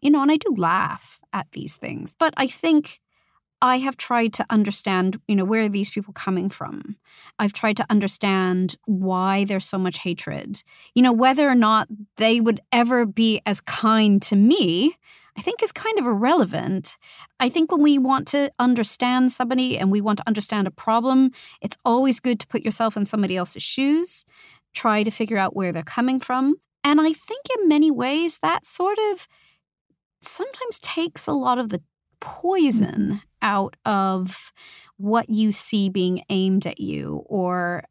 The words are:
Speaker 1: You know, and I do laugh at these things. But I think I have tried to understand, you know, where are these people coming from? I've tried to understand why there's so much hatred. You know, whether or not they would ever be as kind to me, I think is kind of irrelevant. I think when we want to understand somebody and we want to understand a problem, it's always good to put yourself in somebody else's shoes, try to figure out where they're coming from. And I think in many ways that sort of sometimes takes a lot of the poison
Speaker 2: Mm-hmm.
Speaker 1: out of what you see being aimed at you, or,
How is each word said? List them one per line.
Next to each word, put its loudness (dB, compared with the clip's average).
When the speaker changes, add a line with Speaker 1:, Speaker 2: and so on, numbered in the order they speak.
Speaker 1:
You 2
know, 4
and 4
I 4
do -2
laugh -2
at -8
these -12
things. -12
But 0
I 2
think 0
I 2
have -4
tried 0
to -4
understand, 0
you 2
know, 2
where 2
are 0
these -2
people -8
coming -4
from? -12
I've 0
tried -2
to -2
understand 0
why 0
there's -4
so -6
much -2
hatred. -8
You 6
know, 6
whether 4
or 4
not 4
they 4
would 2
ever 2
be 2
as -2
kind 2
to -2
me, 4
I -12
think -4
is 0
kind -4
of 0
irrelevant. 0
I 2
think 0
when 2
we 6
want 0
to 0
understand 0
somebody -2
and 2
we 2
want 0
to -12
understand -2
a -6
problem, 2
it's -10
always 2
good -2
to -18
put -4
yourself -2
in -2
somebody -2
else's -6
shoes, -2
try 0
to -2
figure -4
out 0
where -2
they're -6
coming -2
from. 0
And 4
I 4
think -12
in 4
many 4
ways -2
that -2
sort -2
of -12
sometimes -8
takes -6
a -4
lot 0
of -4
the -6
poison 0
Speaker 2:
Mm-hmm. 0
Speaker 1:
out -2
of -2
what 0
you 2
see -2
being -2
aimed 2
at -8
you, -8
or, -4